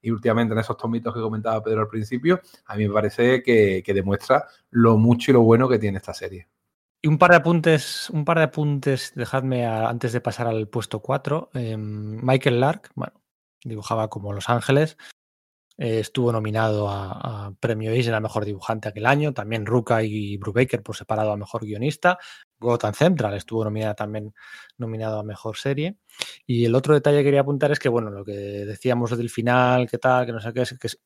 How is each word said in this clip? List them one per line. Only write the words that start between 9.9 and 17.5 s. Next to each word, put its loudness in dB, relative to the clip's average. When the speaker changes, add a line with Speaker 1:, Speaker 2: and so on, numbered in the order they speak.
Speaker 2:
de -2
pasar -4
al -2
puesto -6
cuatro, -4
em, -8
Michael 2
Lark, -2
bueno, -10
dibujaba -4
como -10
Los -8
Ángeles, 2
eh, -2
estuvo 0
nominado 0
a, -8
a -12